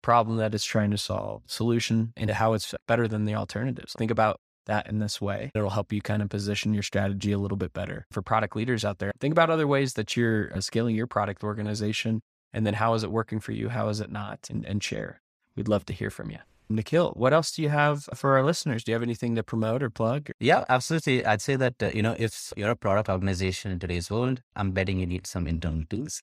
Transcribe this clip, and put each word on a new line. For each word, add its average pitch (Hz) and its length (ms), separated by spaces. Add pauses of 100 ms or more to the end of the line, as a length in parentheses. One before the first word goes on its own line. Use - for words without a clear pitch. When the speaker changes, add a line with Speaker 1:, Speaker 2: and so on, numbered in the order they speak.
Speaker 1:
Problem 113 360
that 110 140
it's 107 120
trying 104 260
to 104 80
solve, - 480
solution, 113 680
and 110 120
how 110 260
it's - 200 (140)
better 117 180
than 107 180
the 107 120
alternatives. 117 600
Think 113 140
about 110 300 (260)
that 107 200
in 107 140
this 104 200
way. 104 360
It'll 104 140
help 104 220
you 104 80
kind 107 220
of 101 60
position 104 440
your 104 120
strategy 101 480
a 101 60
little 101 180
bit 92 160
better. 92 400
For 101 100
product 110 320
leaders 113 300
out 101 160
there, 98 180
think 143 140
about 165 180
other 160 160
ways 139 280
that - 220
you're, 113 400
uh, 95 40
scaling 117 340
your 113 140
product 101 340
organization, 107 760 (320)
and 110 120
then 104 100
how 113 200
is 110 80
it 101 80
working 110 300
for - 100
you? 110 200
How 110 180
is 107 100
it 107 140
not? 104 380
And, 110 140
and 101 160
share. - 400 (360)
We'd 104 100
love 104 200
to - 60
hear 104 180
from - 200
you. 104 80 (300)
Nikhil, 131 480
what 127 160
else 160 180
do - 100
you 151 100
have 147 340 (100)
for 135 240
our 131 60
listeners? 139 400
Do 113 80
you - 20
have 117 80
anything 120 320
to 113 80
promote 113 400
or 120 80
plug? 123 480
Speaker 2:
Yeah, 143 300
absolutely. 127 580
I'd 107 160
say 135 140
that, 127 260
uh, 98 100
you 107 100
know, 113 140
if - 400
you're 107 140
a 117 60
product 104 320
organization 95 640
in 90 80
today's 87 320
world, 123 300 (120)
I'm 101 160
betting 95 300
you 92 60
need 90 200
some 85 220
internal 80 420
tools. 127 320